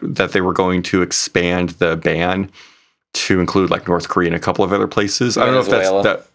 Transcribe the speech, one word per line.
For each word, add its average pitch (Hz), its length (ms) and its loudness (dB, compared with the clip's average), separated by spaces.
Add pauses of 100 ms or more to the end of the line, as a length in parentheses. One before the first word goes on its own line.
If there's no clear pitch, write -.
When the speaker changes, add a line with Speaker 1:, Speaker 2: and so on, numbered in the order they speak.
(160)
Speaker 1:
that 92 180 0
they 95 80 2
were 92 120 2
going 92 300 2
to 95 180 0
expand 87 680 -2
the 82 260 0
ban 87 560 -2 (640)
to - 260 0
include, 90 300 0
like, - 180 -2
North 87 220 -2
Korea 87 200 2
and 85 60 0
a 85 40 -4
couple 98 260 0
of 95 80 0
other 101 140 0
places. 113 500 -2
I 123 80 2
don't 127 80 2
know 131 60 4
if 113 80 0
that's, 95 220 2
Speaker 2:
Venezuela. 98 140 2
Speaker 1:
that, - 320 0